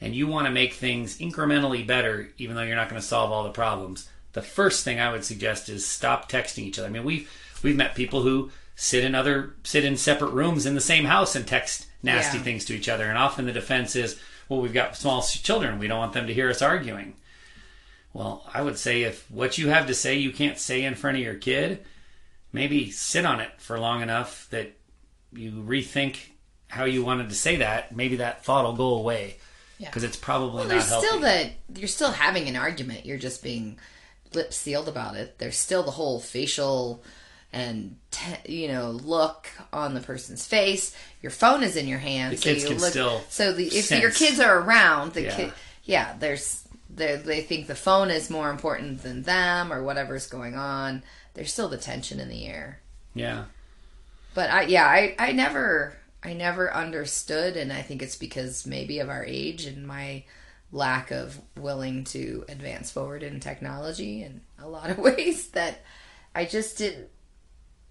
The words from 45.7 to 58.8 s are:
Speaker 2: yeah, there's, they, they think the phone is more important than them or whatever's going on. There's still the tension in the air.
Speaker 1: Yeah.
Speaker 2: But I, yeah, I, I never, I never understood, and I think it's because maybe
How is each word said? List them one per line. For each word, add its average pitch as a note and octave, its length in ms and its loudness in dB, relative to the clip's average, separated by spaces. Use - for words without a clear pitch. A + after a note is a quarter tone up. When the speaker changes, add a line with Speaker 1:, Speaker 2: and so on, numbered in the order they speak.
Speaker 2:
yeah, D#3+ 340 2
there's, C#3+ 460 -4
they, D#3 280 0
they D3+ 240 -2
think D#3 260 -4
the C#3+ 80 -6
phone F#3+ 340 6
is D#3+ 220 -2
more D3+ 180 0
important C#3+ 540 -4
than B2+ 200 -8
them F3 480 2
or C3 120 -4
whatever's C3+ 420 -4
going B2 300 -10
on. C3+ 480 -4
There's D#3 180 -6
still - 160 -4
the C3 80 -6
tension C3 420 -8
in B2+ 100 -8
the A2+ 180 -10
air. G#2 320 -12
Speaker 1:
Yeah. A#2 300 -6
Speaker 2:
But F3 160 0
I, C#4+ 140 4
yeah, E3+ 240 8
I, F#3 320 8
I B3 140 2
never, B3 640 0
I F3 100 -10
never F3 400 0
understood, D#3+ 800 -2
and C#3 160 -4
I C3+ 120 -6
think C3+ 180 -8
it's C3 140 -8
because B2+ 500 -8
maybe C3+ 320 -6